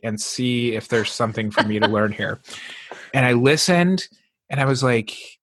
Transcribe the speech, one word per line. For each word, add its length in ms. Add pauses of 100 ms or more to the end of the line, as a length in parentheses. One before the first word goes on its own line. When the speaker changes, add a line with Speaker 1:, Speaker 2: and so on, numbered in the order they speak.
Speaker 1:
and 180
see 540
if 140
there's 240
something 400
for 100
me 160
to 80
learn 240
here." 340
Speaker 2:
<laughs> 60 (640)
Speaker 1:
And 100
I 80
listened, 760 (420)
and 100
I 60
was 160
like, 340 (260)